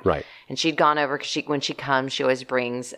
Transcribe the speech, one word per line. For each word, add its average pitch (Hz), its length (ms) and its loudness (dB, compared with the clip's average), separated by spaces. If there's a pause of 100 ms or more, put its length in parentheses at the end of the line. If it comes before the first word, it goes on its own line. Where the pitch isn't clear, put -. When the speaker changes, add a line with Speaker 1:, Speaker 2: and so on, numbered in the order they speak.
Speaker 1:
Right. 78 220 2 (240)
Speaker 2:
And 135 100 -8
she'd 160 180 2
gone 151 220 6
over, 143 180 0
'cause - 100 -8
she, 151 200 -4
when 147 140 0
she 147 120 -4
comes, 135 400 0
she 143 100 -2
always 131 200 2
brings 123 540 -4